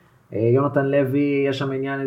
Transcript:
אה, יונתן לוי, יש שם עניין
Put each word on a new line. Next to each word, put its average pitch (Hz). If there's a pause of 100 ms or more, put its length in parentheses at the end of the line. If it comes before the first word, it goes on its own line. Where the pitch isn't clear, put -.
(340)
אה, 101
יונתן 131
לוי, 139
יש 127
שם 135
עניין 139